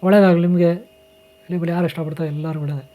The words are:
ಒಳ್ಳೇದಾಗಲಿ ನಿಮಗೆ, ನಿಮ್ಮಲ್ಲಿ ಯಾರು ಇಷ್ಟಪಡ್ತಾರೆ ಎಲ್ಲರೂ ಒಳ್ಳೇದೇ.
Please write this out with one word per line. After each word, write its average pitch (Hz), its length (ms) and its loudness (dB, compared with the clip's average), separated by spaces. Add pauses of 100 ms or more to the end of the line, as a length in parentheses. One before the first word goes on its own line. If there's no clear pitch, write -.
ಒಳ್ಳೇದಾಗಲಿ 185 460 4
ನಿಮಗೆ, 175 240 2 (760)
ನಿಮ್ಮಲ್ಲಿ 170 260 -4
ಯಾರು 180 140 -2
ಇಷ್ಟಪಡ್ತಾರೆ 156 440 -8
ಎಲ್ಲರೂ 156 300 -8
ಒಳ್ಳೇದೇ. 143 300 -8